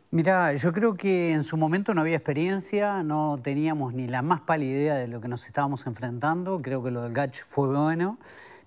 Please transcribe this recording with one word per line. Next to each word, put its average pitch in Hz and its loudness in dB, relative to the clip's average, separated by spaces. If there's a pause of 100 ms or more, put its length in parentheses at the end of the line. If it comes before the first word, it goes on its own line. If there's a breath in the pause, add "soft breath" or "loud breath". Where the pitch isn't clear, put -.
(100)
Mirá, 165 4
yo 156 2
creo 208 2
que 180 2
en 156 2
su 160 -4
momento 175 2
no 165 4
había 160 2
experiencia, 190 0
no 151 0
teníamos 143 -2
ni 127 -4
la 123 -2
más 135 2
pálida 147 0
idea 147 2
de 127 -2
lo 120 -8
que 117 -8
nos 120 -8
estábamos 143 -2
enfrentando. 147 -2
Creo 127 -4
que 127 -4
lo 120 -4
del 120 -6
gach 135 -4
fue 139 0
bueno, 165 0 (480 loud breath)